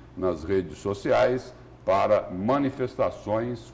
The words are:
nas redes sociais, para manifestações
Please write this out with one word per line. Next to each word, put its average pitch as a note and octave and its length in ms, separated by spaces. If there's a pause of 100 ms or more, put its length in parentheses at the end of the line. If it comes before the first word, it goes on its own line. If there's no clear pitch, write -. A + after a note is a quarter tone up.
(160)
nas F2 280
redes F2 340
sociais, A#2 760 (320)
para G2 440
manifestações A#2+ 1400